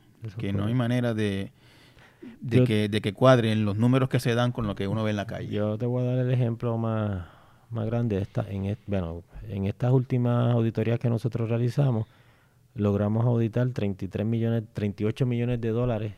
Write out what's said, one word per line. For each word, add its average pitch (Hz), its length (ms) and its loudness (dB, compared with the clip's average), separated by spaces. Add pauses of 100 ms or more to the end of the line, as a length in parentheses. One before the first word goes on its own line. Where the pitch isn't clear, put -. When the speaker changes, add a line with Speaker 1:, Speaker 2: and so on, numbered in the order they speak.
(220)
Speaker 1:
Eso 107 160 -12
Speaker 2:
Que 101 100 -4
Speaker 1:
es 98 60 -2
Speaker 2:
no 101 60 0
hay 107 120 0
Speaker 1:
correcto. 127 60 2
Speaker 2:
manera 123 340 0
de... 101 400 -2 (880)
De 123 180 2
Speaker 1:
Yo 127 60 8
Speaker 2:
que, 107 240 2
de 104 140 0
que 104 100 0
cuadren 113 540 6
los 101 100 0
números 127 320 4
que 127 120 0
se 120 140 0
dan 123 180 0
con 117 140 -4
lo 101 100 -2
que 98 120 -4
uno 107 160 -2
ve 107 60 0
en 104 60 0
la 101 100 -2
calle. 95 220 -8
Speaker 1:
Yo 107 280 -2
te 117 80 -4
voy 123 200 0
a - 20 0
dar 127 180 0
el 123 60 0
ejemplo 120 480 0
más, 107 460 -2 (440)
más 113 160 -4
grande. 113 340 0
Esta, 104 300 -4
en 98 180 -4
est-, 104 200 -4
bueno, 87 380 -4 (240)
en 98 180 -4
estas 123 260 0
últimas 120 640 2
auditorías 113 440 0
que 120 120 0
nosotros 113 400 -2
realizamos, 120 560 0 (680)
logramos 104 520 2
auditar 117 440 2
treinta 101 360 -4
y - 20 -8
tres 104 180 -2
millones, 113 360 0 (100)
treinta 101 300 -4
y 104 40 2
ocho 117 200 0
millones 120 340 0
de 113 80 -2
dólares 110 480 0